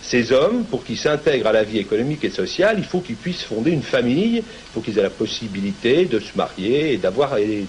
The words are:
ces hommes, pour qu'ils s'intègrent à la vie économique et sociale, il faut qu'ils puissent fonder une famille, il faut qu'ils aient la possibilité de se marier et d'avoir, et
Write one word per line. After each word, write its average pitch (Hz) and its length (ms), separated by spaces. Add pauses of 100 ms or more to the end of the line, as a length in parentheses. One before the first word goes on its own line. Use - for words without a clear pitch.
ces 120 300
hommes, 196 320
pour - 220
qu'ils 113 120
s'intègrent 147 500
à 110 40
la 110 140
vie 110 140
économique 117 440
et 101 60
sociale, 180 480
il 180 80
faut 180 160
qu'ils 110 160
puissent - 260
fonder 117 280
une 147 100
famille, 139 560
il - 360
faut 117 60
qu'ils 107 180
aient 101 60
la 95 60
possibilité 110 960
de 120 140
se - 180
marier 123 560
et 107 40
d'avoir, 113 400
et 104 320